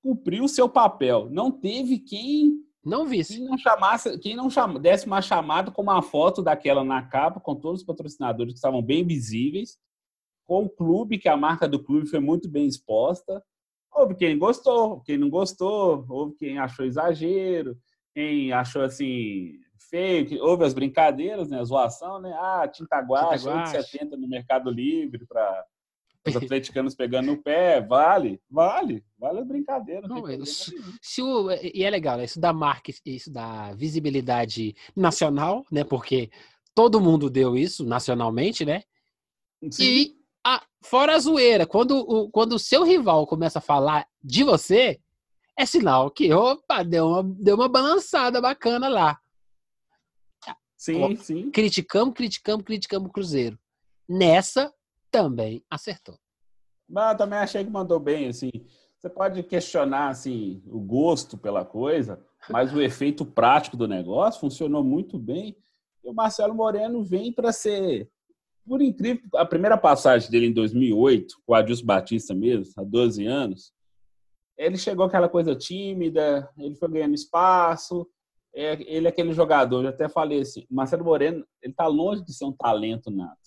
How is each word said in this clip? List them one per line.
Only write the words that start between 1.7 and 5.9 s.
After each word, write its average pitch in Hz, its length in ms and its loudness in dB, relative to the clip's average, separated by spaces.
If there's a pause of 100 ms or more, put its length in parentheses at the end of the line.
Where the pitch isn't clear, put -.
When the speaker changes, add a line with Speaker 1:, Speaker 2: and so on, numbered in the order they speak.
Speaker 1:
quem 294 540 0 (320)
Speaker 2:
Não 233 200 -2
visse. 214 300 -4
Speaker 1:
quem 240 100 -10
não 262 120 -4
chamasse, 220 640 2
quem 208 140 -8
não 254 160 -4
chama-, 220 300 0
desse 180 260 4
uma 196 160 -2
chamada 170 480 0
com - 120 -6
uma 196 200 2